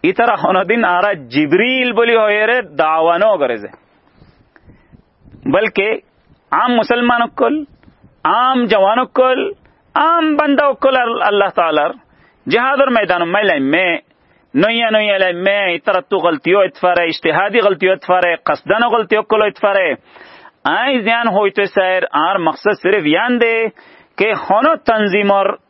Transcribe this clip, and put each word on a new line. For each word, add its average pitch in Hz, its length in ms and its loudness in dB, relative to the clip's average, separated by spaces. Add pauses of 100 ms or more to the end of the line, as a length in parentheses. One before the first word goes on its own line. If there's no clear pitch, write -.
ای 180 80 2
طرح 233 320 0
ہنو 190 200 0
دن 220 220 -2
آرہ 185 280 0
جبریل 175 760 0
بولی 233 240 0
ہوئے 214 320 2
رے 247 140 0
دعوانو 165 760 0
گرزے۔ 120 460 -6 (1700)
بلکہ 208 420 0 (580)
عام 233 240 0
مسلمان 240 460 0 (160)
کل، 285 260 0 (600)
عام 240 420 0
جوان 202 320 2 (180)
کل، 262 360 0 (440)
عام 320 400 0
بندہ 294 360 0 (100)
کل 269 160 2
ال-، 233 240 -2
اللہ 202 340 2
تعالی 156 280 0 (680)
جہاد 247 300 0
اور 277 80 4
میدان 180 440 0
میں 202 120 0
لمے، 170 720 -2 (400)
نویا 226 360 0
نویا 214 280 0
لمے، 190 540 0
ای 170 80 -4
طرح 190 200 -2 (100)
تو 202 80 0
غلطیو 170 420 0
اتفارے، 175 460 0
اجتہادی 170 540 -2
غلطیو 190 320 0
اتفارے، 180 440 0
قصدانو 208 540 -2
غلطیو 220 320 0
کلو 214 240 0
اتفارے، 196 480 0 (680)
آئیں 240 360 -2
زیان 233 280 -2
ہوئی 202 240 0
تو 202 120 -2
سیر، 185 480 0
آر 165 240 0
مقصد 175 480 -2
صرف 190 220 0
یان 220 360 0
دے 226 260 0 (500)
کہ 214 140 0
ہنو 226 440 0
تنظیم 208 560 0
اور 196 260 0 (120)